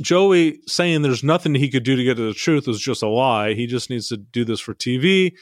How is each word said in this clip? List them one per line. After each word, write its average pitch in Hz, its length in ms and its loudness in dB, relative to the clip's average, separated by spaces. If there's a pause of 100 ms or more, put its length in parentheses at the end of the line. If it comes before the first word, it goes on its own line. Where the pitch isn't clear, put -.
Joey 175 640 4
saying 170 340 0
there's 135 240 0
nothing 160 300 0
he 135 160 0
could 127 140 -2
do 135 120 2
to 127 80 0
get 123 140 2
to 113 80 -2
the 104 80 -4
truth 151 340 0
is 107 120 -2
just 123 220 -4
a 110 60 0
lie. 110 460 0
He 120 120 -4
just 120 220 -6
needs 120 200 -8
to 113 100 -8
do 117 260 -4
this 110 160 -4
for 113 140 -12
T 127 240 -4
V. 185 440 2